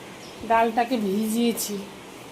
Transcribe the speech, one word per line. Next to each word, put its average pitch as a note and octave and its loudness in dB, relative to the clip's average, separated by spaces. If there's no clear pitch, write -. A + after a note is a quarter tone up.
ডালটাকে A#3 4
ভিজিয়েছি, A3 2